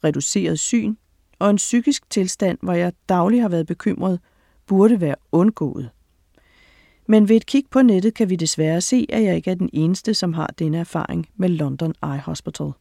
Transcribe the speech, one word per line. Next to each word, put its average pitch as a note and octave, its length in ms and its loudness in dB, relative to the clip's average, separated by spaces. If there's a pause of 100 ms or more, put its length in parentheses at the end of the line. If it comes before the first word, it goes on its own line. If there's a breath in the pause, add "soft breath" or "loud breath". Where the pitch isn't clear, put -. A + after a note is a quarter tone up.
reduceret D#3+ 560 -2
syn A3 360 -2 (440)
og G3+ 100 2
en G#3 60 4
psykisk - 540 -2
tilstand, F#3 520 -2
hvor F#3 120 -4
jeg F3 200 0 (160)
dagligt F#3+ 320 2
har A3 80 0
været E3 180 -2
bekymret, F3+ 520 -2 (460)
burde G3+ 360 4
være C#3+ 140 -2 (160)
undgået. E3 580 0 (1160 soft breath)
Men G#3+ 220 6
ved A3+ 60 6
et A3+ 100 2
kig C#4 260 0
på C4 100 4
nettet A3 320 4
kan G#3+ 160 0
vi F#3 60 0
desværre D#3+ 460 -2
se, B3 280 0
at A3 140 0
jeg F#3 120 2
ikke E3 160 -4
er F#3 40 -2
den F3 180 -4
eneste, F3 400 0
som F3+ 200 -2
har D#3+ 260 -6
denne D#3+ 180 -2
erfaring E3 580 -6
med F#3 140 0
London D#3 440 -2 (100)
Eye C#3+ 160 -6
Hospital. D3 600 -10